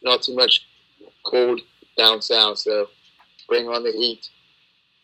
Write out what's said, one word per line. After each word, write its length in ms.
not 180
too 140
much 320
cold 360
down 240
south. 380
So 280
bring 200
on 160
the 80
heat. 380